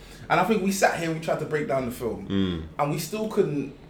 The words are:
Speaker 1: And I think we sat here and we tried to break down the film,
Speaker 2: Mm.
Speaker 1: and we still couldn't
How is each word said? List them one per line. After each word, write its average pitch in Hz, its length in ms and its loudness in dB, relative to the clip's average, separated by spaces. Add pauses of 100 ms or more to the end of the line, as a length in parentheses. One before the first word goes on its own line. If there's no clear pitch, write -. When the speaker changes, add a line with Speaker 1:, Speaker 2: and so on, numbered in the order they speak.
(280)
Speaker 1:
And 156 100 6
I 180 60 6
think 202 180 2
we 196 80 2
sat - 280 4
here 165 120 0
and 160 80 -2
we 156 60 -8
tried 156 140 0
to 147 80 -4
break 147 220 0
down 135 180 0
the 117 40 -4
film, 101 380 -4
Speaker 2:
Mm. 95 340 0 (160)
Speaker 1:
and 143 140 2
we 160 60 -2
still 214 300 -4
couldn't 151 440 0 (180)